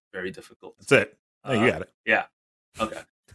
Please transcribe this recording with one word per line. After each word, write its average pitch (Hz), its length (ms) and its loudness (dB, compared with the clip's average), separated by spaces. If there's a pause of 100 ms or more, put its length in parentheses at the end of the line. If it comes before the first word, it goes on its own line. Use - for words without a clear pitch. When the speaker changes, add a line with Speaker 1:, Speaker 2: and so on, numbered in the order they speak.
(120)
Speaker 1:
very 92 200 -8
difficult. - 480 -20
Speaker 2:
That's - 120 -12
it. 107 260 4 (280)
No, 135 80 -4
you 110 80 2
Speaker 1:
Uh, 120 80 4
Speaker 2:
got 92 140 -2
it. - 80 -16 (140)
Speaker 1:
yeah. 107 200 2 (540)
Okay. 110 220 -6 (340)